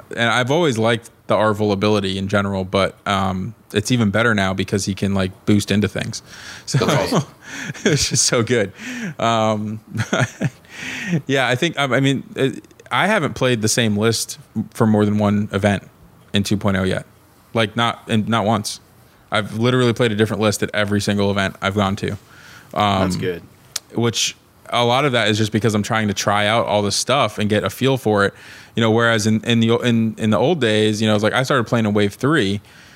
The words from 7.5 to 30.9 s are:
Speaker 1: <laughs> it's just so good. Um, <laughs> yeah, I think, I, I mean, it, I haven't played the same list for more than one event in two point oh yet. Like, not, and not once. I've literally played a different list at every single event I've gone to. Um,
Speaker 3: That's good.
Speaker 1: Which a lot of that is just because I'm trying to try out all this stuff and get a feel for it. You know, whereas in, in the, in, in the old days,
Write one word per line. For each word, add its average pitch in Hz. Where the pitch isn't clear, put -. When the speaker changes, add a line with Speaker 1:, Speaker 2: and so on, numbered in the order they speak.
Speaker 1:
<laughs> 180
it's -
just -
so 127
good. 110
Um, 110
<laughs> -
yeah, 135
I 123
think, 165
I, 139
I 123
mean, 135
it, 131
I 139
haven't 175
played 123
the 110
same 110
list 110
for -
more 107
than 104
one 104
event 101
in 101
two 104
point 98
oh 95
yet. 95
Like, 113
not, 117
and 107
not 110
once. 110
I've 104
literally 123
played 117
a 104
different 104
list 107
at -
every 104
single 101
event 98
I've 101
gone 98
to. 98
Um, 98
Speaker 3:
That's 92
good. 87
Speaker 1:
Which 117
a 120
lot 127
of 135
that 110
is 104
just 107
because 110
I'm 104
trying 110
to 98
try 104
out 110
all 104
this 101
stuff 123
and 104
get 104
a 95
feel 131
for 101
it. 98
You 113
know, 113
whereas 113
in, 110
in 117
the, 113
in, 113
in 107
the 107
old 143
days, 107